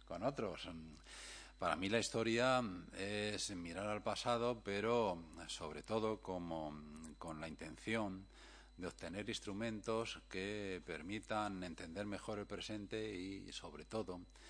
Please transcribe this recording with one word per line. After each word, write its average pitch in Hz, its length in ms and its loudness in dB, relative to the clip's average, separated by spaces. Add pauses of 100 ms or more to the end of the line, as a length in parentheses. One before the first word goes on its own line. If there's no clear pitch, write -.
con 87 160 -4
otros. 113 440 0 (920)
Para 85 160 6
mí 95 140 2
la 113 100 6
historia 120 640 6 (340)
es 104 540 0
mirar 87 340 -2
al 104 160 0
pasado, 117 640 4
pero 101 580 4 (240)
sobre 76 380 -4
todo 110 400 2
como, 82 500 0 (460)
con 80 200 -4
la 80 80 -4
intención 95 760 -2 (500)
de 90 120 -4
obtener 95 420 -4
instrumentos 110 1000 0
que 98 560 -2
permitan 98 800 0
entender 87 440 -4
mejor 104 320 -2
el 101 80 -4
presente 107 680 -4
y, 95 400 -6
sobre 76 320 -10
todo, 92 360 -2 (280)